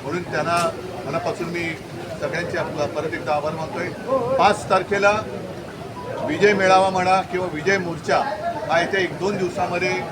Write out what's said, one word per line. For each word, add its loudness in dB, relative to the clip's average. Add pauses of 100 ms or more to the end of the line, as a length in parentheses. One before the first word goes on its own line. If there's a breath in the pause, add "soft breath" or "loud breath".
म्हणून -4
त्यांना 0 (340)
मनापासून -4
मी -4 (440)
सगळ्यांचे -4
आप-, -4
परत -4
एकदा -2
आभार 0
मानतोय. -6 (480)
पाच 4
तारखेला 4 (1120)
विजय 4
मेळावा 6
म्हणा 4
किंवा -2
विजय 2
मोर्चा 0 (540)
हा 4
येत्या 0
एक -2
दोन 0
दिवसामध्ये 0 (200)